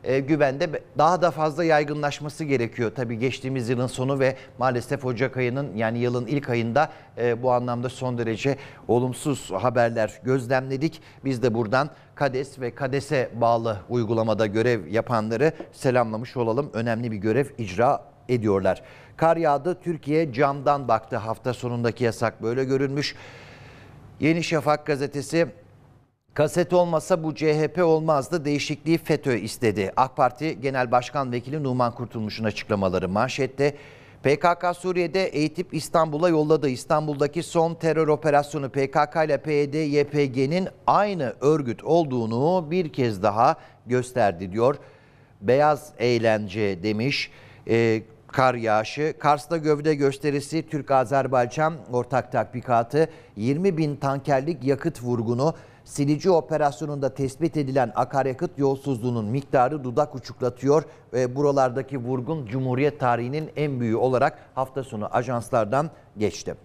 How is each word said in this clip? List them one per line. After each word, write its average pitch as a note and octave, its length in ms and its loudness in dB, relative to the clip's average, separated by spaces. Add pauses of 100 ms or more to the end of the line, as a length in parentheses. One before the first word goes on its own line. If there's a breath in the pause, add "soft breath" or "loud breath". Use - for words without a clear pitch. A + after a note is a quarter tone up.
e, C3+ 160 2
güvende. C#3+ 600 0 (160)
Daha D#3+ 240 4
da F3 80 4
fazla D#3 340 -2
yaygınlaşması D3+ 800 0
gerekiyor. A#2 520 0
Tabii A#2 220 -4
geçtiğimiz B2+ 500 -4
yılın B2+ 180 0
sonu C3+ 340 -2
ve C3 160 2 (220 loud breath)
maalesef B2 460 -2
Ocak B2+ 320 -2
ayının, B2+ 400 -2
yani A2+ 220 0
yılın B2 280 0
ilk C#3+ 220 -2
ayında, A#2+ 420 0 (280 loud breath)
e, A#2+ 240 0
bu B2+ 100 2
anlamda B2 360 -2
son B2 300 -6
derece A2+ 380 -2 (320 loud breath)
olumsuz B2 600 0
haberler A2+ 760 0
gözlemledik. C3+ 800 -2 (220 loud breath)
Biz B2+ 180 -2
de A#2 120 2
buradan A#2+ 360 0 (240 loud breath)
kades C3 460 -4
ve A#2+ 140 -6
kades'e C3+ 600 -2
bağlı A#2 440 2 (100)
uygulamada A2+ 580 2
görev A2 400 0
yapanları A2+ 680 0 (200 loud breath)
selamlamış B2 640 0
olalım. A#2+ 360 0
Önemli A#2 400 -2
bir G#2+ 40 -6
görev A2 300 2 (120)
icra A2+ 460 2 (240)
ediyorlar. G2 540 2 (340 loud breath)
Kar E3 200 4
yağdı, D#3+ 440 0
Türkiye D#3 520 -2
camdan C#3 560 0
baktı. A2+ 280 0
Hafta A2 380 -4
sonundaki A#2+ 500 -2
yasak A2 380 -2
böyle B2 220 -2
görünmüş. C3+ 500 -2 (1080 loud breath)
Yeni E3 220 2
Şafak D3 440 0
gazetesi, C#3+ 600 -2 (880)
"Kaset E3+ 380 2
olmasa E3+ 520 2
bu D#3 100 -4
C D3+ 260 2
H D3+ 80 2
P F3+ 160 0
olmazdı, D#3+ 600 2
değişikliği D3 540 0
fetö C#3+ 380 0
istedi." G#2 600 0
ak C3 200 2
Parti C#3 440 0
Genel B2+ 320 -2
Başkan B2 400 0
Vekili C3 300 -6
Numan B2+ 320 0
Kurtulmuş'un A2+ 500 -6
açıklamaları F#2+ 640 0
manşette. C3 680 0 (460 loud breath)
P C#3+ 160 2
K F3 160 4
K F3 200 -2
Suriye'de F3+ 520 -2
eğitip D3+ 480 -4
İstanbul'a D#3+ 540 0
yolladı. D3+ 400 4
"İstanbul'daki D3 760 -2
son E3 320 0
terör D#3+ 340 0
operasyonu C#3+ 600 2
P C#3 200 -2
K D3 200 2
K D#3+ 140 0
ile D3 120 0
P D#3 160 -4
Y C#3+ 200 0
D, D3+ 60 -2
Y D3 260 2
P C#3+ 220 2
G'nin C3+ 420 0 (180)
aynı E3 540 2
örgüt C#3 440 0
olduğunu C#3+ 840 0
bir F3 220 -2
kez A2 300 -2
daha A2+ 340 4 (300 loud breath)
gösterdi." G2+ 680 0
diyor. A#2+ 240 2 (640 loud breath)
"Beyaz C#3+ 580 2
eğlence." G#2+ 840 0
demiş. A2 480 -2 (380 loud breath)
E, A2+ 340 2 (240)
kar C3 280 2
yağışı, A2+ 640 -2
Kars'ta D3 380 0
gövde D3+ 380 0
gösterisi, C#3+ 720 -2
Türk-Azerbaycan C3 1080 0 (180)
ortak B2 400 -2
tatbikatı, B2 760 0 (280 loud breath)
yirmi D3+ 400 0
bin D3 200 0
tankerlik C#3 680 -2
yakıt C3+ 380 -2
vurgunu, B2 520 0 (300 loud breath)
silici D3 460 0
operasyonunda D3 840 0
tespit C#3+ 420 -4
edilen C3 380 0
akaryakıt C3+ 640 -2
yolsuzluğunun C3 640 0
miktarı C3+ 600 0
dudak D3 300 0
uçuklatıyor. C3 680 0 (320 loud breath)
E, B2 220 0
buralardaki C3+ 640 0
vurgun B2+ 480 -4
Cumhuriyet C3 540 -2
tarihinin B2+ 560 -2
en C#3 240 -4
büyüğü A2+ 160 0
olarak B2+ 420 2 (160)
hafta C3 300 -4
sonu G#2+ 280 -8
ajanslardan A#2+ 800 0 (280 loud breath)
geçti. F#2+ 360 -4 (100)